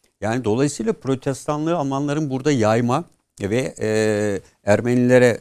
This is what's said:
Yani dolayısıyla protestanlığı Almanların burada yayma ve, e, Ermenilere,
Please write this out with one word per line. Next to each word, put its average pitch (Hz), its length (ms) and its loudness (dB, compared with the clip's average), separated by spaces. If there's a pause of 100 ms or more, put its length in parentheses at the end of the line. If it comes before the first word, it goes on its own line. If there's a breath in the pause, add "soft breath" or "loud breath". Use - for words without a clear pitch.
(200)
Yani 117 240 -2
dolayısıyla 143 480 0
protestanlığı 147 840 -4
Almanların 143 540 -4
burada 131 220 -2
yayma 120 520 2 (380)
ve, 120 380 -4
e, 107 600 0 (240 soft breath)
Ermenilere, 123 760 4